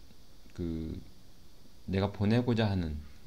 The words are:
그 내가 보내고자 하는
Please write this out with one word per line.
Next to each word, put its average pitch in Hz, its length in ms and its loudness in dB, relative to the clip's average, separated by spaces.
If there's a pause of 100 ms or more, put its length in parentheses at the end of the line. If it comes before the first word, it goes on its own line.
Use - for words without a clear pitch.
(540)
그 80 460 -2 (840)
내가 95 260 4
보내고자 113 580 6
하는 82 260 2 (300)